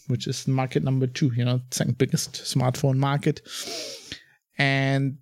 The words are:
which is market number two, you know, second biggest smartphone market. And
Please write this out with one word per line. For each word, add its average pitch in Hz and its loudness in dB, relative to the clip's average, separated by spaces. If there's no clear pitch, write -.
which 123 -2
is - -6
market 131 2
number 131 2
two, 127 0
you 120 0
know, 127 2
second - 0
biggest - 0
smartphone 131 0
market. 139 0
And 139 2